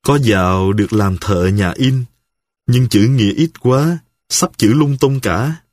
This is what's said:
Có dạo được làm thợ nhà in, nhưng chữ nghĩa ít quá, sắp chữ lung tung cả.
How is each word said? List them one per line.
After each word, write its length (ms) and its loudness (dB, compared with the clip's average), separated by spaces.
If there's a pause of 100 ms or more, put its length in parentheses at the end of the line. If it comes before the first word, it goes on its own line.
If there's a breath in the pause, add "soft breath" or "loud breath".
Có 200 0
dạo 500 0
được 200 -2
làm 260 0
thợ 280 -2
nhà 300 0
in, 280 0 (640)
nhưng 220 2
chữ 200 2
nghĩa 240 0
ít 180 -2 (100)
quá, 380 0 (300)
sắp 300 -2
chữ 140 2
lung 280 0
tung 200 0
cả. 420 -4 (100)